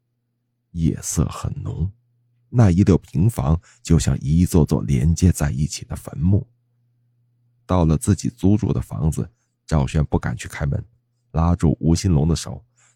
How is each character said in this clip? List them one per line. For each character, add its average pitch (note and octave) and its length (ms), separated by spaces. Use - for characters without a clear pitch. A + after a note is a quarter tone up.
夜 D#2+ 320
色 - 220
很 - 360
浓， D2 300
那 A2+ 220
一 F2+ 120
溜 F2+ 140
平 E2 320
房 D#2 320
就 E2 160
像 C2+ 200
一 D#2+ 280
座 D#2+ 180
座 C2 160
连 C2+ 320
接 F2 180
在 C#2+ 200
一 C#2+ 160
起 - 180
的 - 100
坟 - 220
墓。 F#2 320
到 F2+ 180
了 D#2 100
自 G2 200
己 - 140
租 G2+ 280
住 - 160
的 - 80
房 D2 300
子， - 180
赵 C#2+ 220
轩 D2+ 180
不 - 140
敢 - 160
去 - 140
开 - 160
门， - 180
拉 E2 240
住 D#2 240
吴 E2 160
新 F#2+ 160
龙 D2+ 160
的 D#2+ 80
手， - 300